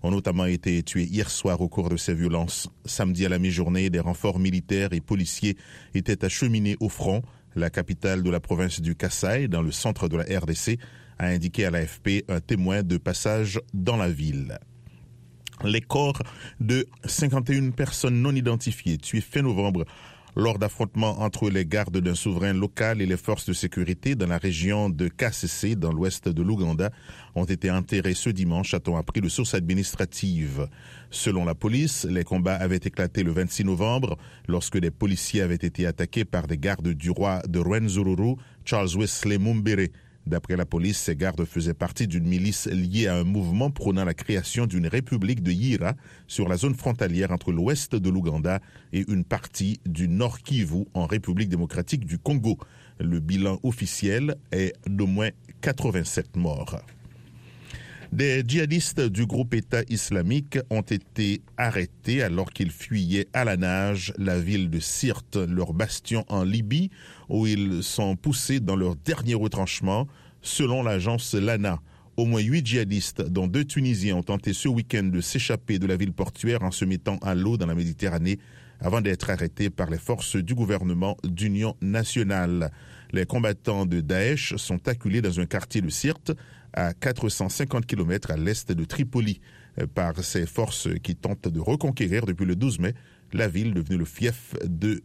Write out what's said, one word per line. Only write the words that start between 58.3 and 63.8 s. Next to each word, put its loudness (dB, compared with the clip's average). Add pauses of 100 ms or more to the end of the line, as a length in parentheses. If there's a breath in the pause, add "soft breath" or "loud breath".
djihadistes 2
du 2
groupe -2
État 0
islamique 0 (100)
ont 2
été -2 (140)
arrêtés 0
alors 0
qu'ils -2
fuyaient 0
à 2
la 2
nage 0